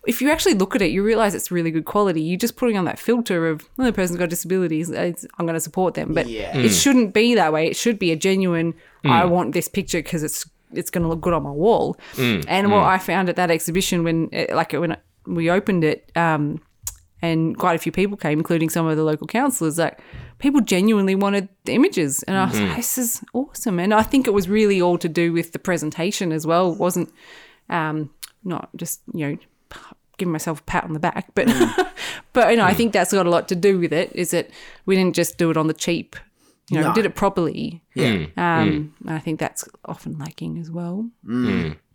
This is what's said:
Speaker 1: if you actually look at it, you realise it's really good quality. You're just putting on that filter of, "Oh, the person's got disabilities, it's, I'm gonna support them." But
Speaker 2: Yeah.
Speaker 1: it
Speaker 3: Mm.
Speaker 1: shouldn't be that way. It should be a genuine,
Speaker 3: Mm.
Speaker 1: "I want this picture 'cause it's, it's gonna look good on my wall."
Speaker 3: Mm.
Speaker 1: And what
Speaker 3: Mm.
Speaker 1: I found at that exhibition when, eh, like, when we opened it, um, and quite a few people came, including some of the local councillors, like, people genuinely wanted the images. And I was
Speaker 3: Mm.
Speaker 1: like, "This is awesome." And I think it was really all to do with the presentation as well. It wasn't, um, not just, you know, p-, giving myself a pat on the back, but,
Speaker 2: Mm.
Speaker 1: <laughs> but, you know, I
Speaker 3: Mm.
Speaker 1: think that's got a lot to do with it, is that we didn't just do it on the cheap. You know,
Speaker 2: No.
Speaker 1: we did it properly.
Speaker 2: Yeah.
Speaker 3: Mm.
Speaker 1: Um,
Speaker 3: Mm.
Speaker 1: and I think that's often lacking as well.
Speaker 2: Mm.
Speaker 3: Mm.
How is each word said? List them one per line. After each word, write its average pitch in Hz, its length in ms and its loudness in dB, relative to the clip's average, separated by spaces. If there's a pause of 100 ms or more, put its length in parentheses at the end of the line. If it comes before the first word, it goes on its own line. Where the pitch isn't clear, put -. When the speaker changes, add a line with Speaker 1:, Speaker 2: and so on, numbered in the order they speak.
Speaker 1:
if 240 140 -2
you 269 100 2
actually 320 240 4
look 190 200 0
at 202 60 2
it, 185 100 2
you 190 120 0
realise 214 320 2
it's - 160 -6
really 170 200 0
good 160 140 -2
quality. 190 360 0
You're 170 160 -2
just 233 180 -2
putting 233 220 0
on 180 80 0
that - 140 -4
filter 214 480 0
of, 160 200 -4 (120)
"Oh, 254 60 0
the 233 80 2
person's 175 260 -2
got 175 100 0
disabilities, 170 600 -2
it's, 175 360 -4 (140)
I'm 175 80 -4
gonna 165 120 -2
support 170 360 -2
them." 151 180 -4
But 143 140 0
Speaker 2:
Yeah. 107 300 -8
Speaker 1:
it 127 140 2
Speaker 3:
Mm. - 100 2
Speaker 1:
shouldn't 247 320 4
be 233 220 4
that 165 180 2
way. 160 140 2
It - 80 -2
should 233 220 0
be 175 140 0
a 165 40 0
genuine, 170 580 0 (320)
Speaker 3:
Mm. 151 60 4
Speaker 1:
"I 170 140 6
want 170 280 0
this 175 140 -2
picture 180 360 -4
'cause 165 200 -4
it's, - 220 -6 (280)
it's - 180 -6
gonna 170 160 -2
look 160 140 -2
good 175 120 2
on 156 100 0
my 143 80 -8
wall." 160 460 2 (180)
Speaker 3:
Mm. 123 320 0
Speaker 1:
And 196 240 2
what 202 120 6
Speaker 3:
Mm. 135 40 4
Speaker 1:
I 185 100 4
found 180 320 0
at 165 80 -2
that 180 140 0
exhibition 170 520 0
when, 165 300 0
eh, - 200 -2
like, 160 200 -2
when 165 240 -2 (300)
we 170 240 0
opened 185 320 2
it, - 320 -2
um, 160 440 0 (640)
and 160 340 0
quite 175 200 2
a - 20 -2
few 165 140 -4
people 196 260 -2
came, 151 220 -2
including 160 300 0
some 165 180 0
of 156 100 0
the 156 60 0
local 156 240 -2
councillors, 220 500 -2
like, 165 220 -2 (400)
people 277 220 2
genuinely 196 520 4
wanted 196 340 0 (180)
the - 80 -2
images. 214 500 2
And 196 120 -2
I 190 100 2
was - 100 -2
Speaker 3:
Mm. 208 140 0
Speaker 1:
like, - 80 -4
"This 233 200 -4
is 240 240 -4 (120)
awesome." 233 460 -4
And 190 140 2
I 214 80 6
think 262 240 2
it 220 80 2
was 185 160 0
really 202 320 4
all 175 160 4
to 175 100 -4
do 170 240 0
with 170 200 -2
the - 80 -8
presentation 165 720 -2
as 156 160 -4
well. 170 240 2
It 160 80 -6
wasn't, 175 320 -2 (580)
um, 156 400 -4 (340)
not 180 320 -8
just, - 260 -10 (120)
you 151 140 -4
know, 143 100 -6 (320)
p-, - 100 -18 (380)
giving 180 140 -2
myself 156 300 -4
a - 20 -20
pat - 200 -2
on 160 100 -6
the 156 60 -4
back, 175 360 -4
but, 190 100 2
Speaker 2:
Mm. 285 420 2 (240)
Speaker 1:
<laughs> - 220 -18
but, 220 160 6
you 233 80 6
know, 214 80 4
I 185 80 6
Speaker 3:
Mm. - 40 0
Speaker 1:
think 233 160 2
that's 185 200 2
got 190 140 4
a - 20 2
lot 170 200 2
to 185 60 -2
do 190 220 4
with 170 160 0
it, - 220 -2
is - 160 -2
that 170 180 -2 (380)
we 190 80 4
didn't 185 200 2
just 170 220 0
do 165 140 2
it 156 60 2
on 156 100 2
the 156 80 0
cheap. - 400 -4 (560)
You 147 60 2
know, 156 80 2
Speaker 2:
No. - 40 0
Speaker 1:
we 226 60 0
did 220 100 2
it 175 100 -2
properly. 175 680 -2 (100)
Speaker 2:
Yeah. - 140 0
Speaker 3:
Mm. 78 300 -2
Speaker 1:
Um, 156 560 0 (100)
Speaker 3:
Mm. - 40 -12
Speaker 1:
and 160 80 -6
I 156 40 -6
think 160 200 -6
that's - 260 -6 (200)
often 156 320 -12
lacking 160 400 -10
as 165 140 -12
well. 175 340 -6 (220)
Speaker 2:
Mm. 247 180 -2
Speaker 3:
Mm. 82 300 -2 (200)